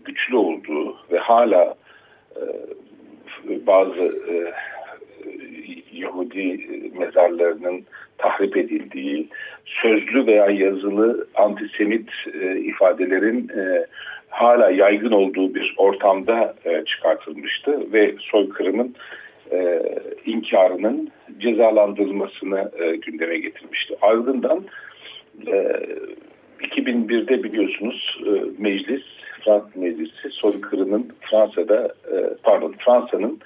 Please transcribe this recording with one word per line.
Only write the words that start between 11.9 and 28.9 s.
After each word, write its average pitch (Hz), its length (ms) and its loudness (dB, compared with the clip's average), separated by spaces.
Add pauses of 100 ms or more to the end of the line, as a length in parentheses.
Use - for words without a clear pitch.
e, 95 200 -2
ifadelerin, 95 880 2
e, 92 380 -2 (420)
hala 117 420 6
yaygın 104 420 4
olduğu 95 420 2
bir - 220 -4
ortamda, 98 760 2 (100)
e, 82 200 -2
çıkartılmıştı - 1080 -4
ve 104 260 4
soykırımın, 104 760 0 (580)
e, 87 300 0 (440)
inkarının - 840 2 (280)
cezalandırılmasını, 101 1400 0
e, 85 180 -2
gündeme 82 420 -6
getirmişti. - 640 -10
Ardından, 123 640 2 (840)
e, - 260 0 (880)
iki - 260 -4
bin 120 220 -2
birde 117 340 0
biliyorsunuz, - 840 -6
e, 104 40 0 (280)
meclis, 101 440 -4 (420)